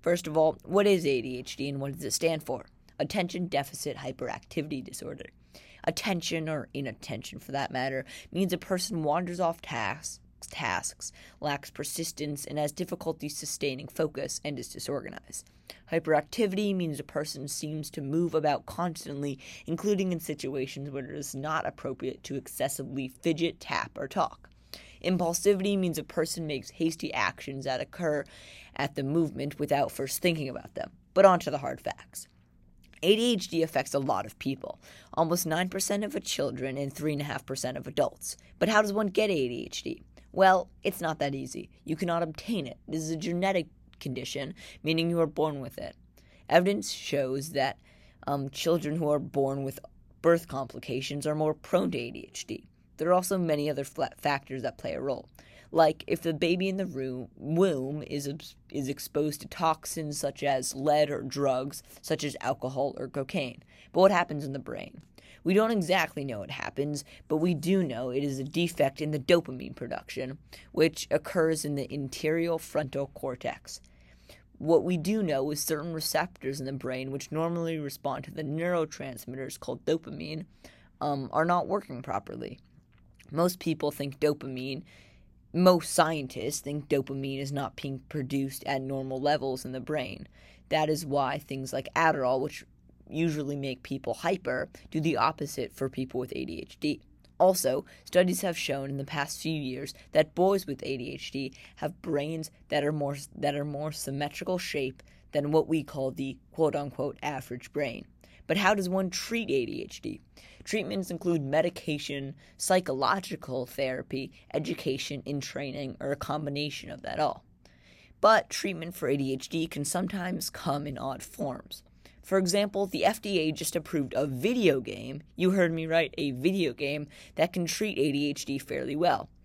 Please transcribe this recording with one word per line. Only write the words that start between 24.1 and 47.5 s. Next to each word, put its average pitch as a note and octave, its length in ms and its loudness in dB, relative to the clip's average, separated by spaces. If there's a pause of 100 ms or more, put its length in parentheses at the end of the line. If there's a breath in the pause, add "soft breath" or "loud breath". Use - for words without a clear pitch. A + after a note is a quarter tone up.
Impulsivity F#3 720 2
means F3 200 2
a D3+ 60 -6
person E3 420 -2
makes C#3+ 260 -4
hasty - 420 -2
actions C3+ 520 -2
that B2+ 160 0
occur D3+ 440 -2 (500 loud breath)
at C#3 200 -2
the C#3 80 -2
movement C#3+ 560 0
without C#3+ 320 2
first - 300 -4
thinking D#3 280 2
about - 260 -12
them. - 160 -8 (220)
But F#3+ 120 10
on F3+ 140 10
to D3+ 120 -4
the C#3+ 60 -2
hard C3+ 220 -4
facts. - 480 -8 (760)
A F#3+ 120 8
D A#3 180 4
H G3 140 -2
D E3 160 2
affects C#3 300 0
a C#3+ 60 4
lot A2 260 0
of - 140 -16
people, - 400 -4 (340 loud breath)
almost E3 320 2
nine F3 240 0
percent G3+ 340 -2
of G#3+ 200 -4
children C3 540 -2
and C#3 140 -4
three D3 220 -2
and C#3+ 80 -2
a C#3+ 40 -4
half D3 200 -6
percent C3+ 320 -4
of C#3 100 -10
adults. - 480 -2 (240 soft breath)
But - 100 4
how G#3+ 120 8
does G3+ 120 2
one G#3+ 140 2
get G#3 220 2
A C#3+ 180 2
D A#2+ 180 -4
H - 180 -10
D? - 200 -8 (300 loud breath)
Well, F#3 360 8 (140)
it's F#3+ 180 -2
not D#3+ 180 -2
that C#3 160 0
easy. C3 340 -8 (160 soft breath)
You D#3 100 -2
cannot E3+ 280 0
obtain D#3+ 440 -4
it. - 100 -12 (100)
This D#3 140 -2
is D#3+ 100 -4
a D#3+ 60 -2
genetic F3 500 0 (320)
condition, C#3 540 -6 (300 loud breath)
meaning E3 260 2
you E3+ 100 2
are E3 60 6
born D3 340 0
with B2+ 200 -10
it. - 160 -10 (540 soft breath)
Evidence F#3+ 420 4
shows C#3 640 -2